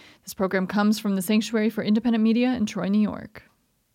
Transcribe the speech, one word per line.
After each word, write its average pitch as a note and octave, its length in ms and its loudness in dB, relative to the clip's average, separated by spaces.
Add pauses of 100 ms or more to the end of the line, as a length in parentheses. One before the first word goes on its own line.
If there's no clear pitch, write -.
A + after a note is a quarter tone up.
(240)
This - 100 -14
program F#3+ 320 0
comes G#3 320 2
from G3+ 160 -2
the F#3+ 80 -2
Sanctuary G#3+ 480 0
for A3 140 -6
Independent A3+ 400 2
Media A#3 240 2
in G#3+ 180 -2
Troy, F#3 220 -4
New G3+ 100 2
York. - 460 -4 (500)